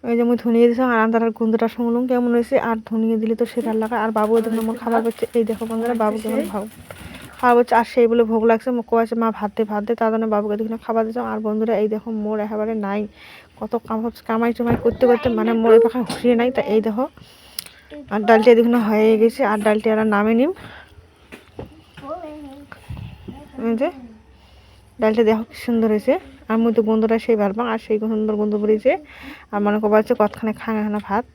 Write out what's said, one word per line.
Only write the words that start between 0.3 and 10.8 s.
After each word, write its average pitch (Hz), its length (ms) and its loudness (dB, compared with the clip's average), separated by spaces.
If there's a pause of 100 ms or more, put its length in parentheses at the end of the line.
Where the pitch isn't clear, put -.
ধুনিয়ে 233 260 4
দিছি, 240 120 0 (120)
আর 226 120 2
আন্দার 226 180 2 (160)
গন্ধটা 226 360 2
শুনলাম 240 360 -2
কেমন 247 240 2
হয়েছে। 233 200 0 (140)
আর 226 80 -2 (120)
ধুনিয়ে 226 320 0
দিলে 220 200 -2
তো 240 100 2
সেটার 220 300 -2
লাগা। 220 220 -4
আর 220 140 -2
বাবু 214 200 2
এদিকে 226 260 0
আমার 226 200 -4
খাবার 226 220 0
পাচ্ছে, 226 200 -4 (120)
এই 233 120 2
দেখো 220 200 -4
বন্ধুরা, 226 340 -2
বাবু 214 200 0
কেমন 220 180 -2 (100)
ভাব 196 120 -6 (760)
খাওয়া 240 180 4
হচ্ছে। 240 240 2
আর 220 120 -2
সেই 240 180 4
বলে 233 200 2
ভোগ 226 100 0 (100)
লাগছে, 226 260 0
মুখ 226 120 -6 (140)
আছে, 226 180 -4
"মা 226 60 2 (100)
ভাত 208 200 -6
দে, 226 140 0
ভাত 208 160 -4
দে।" 233 120 0
তার 226 140 2
জন্য 226 200 -2
বাবুকে 208 260 -2
দেখুন 220 160 -4 (100)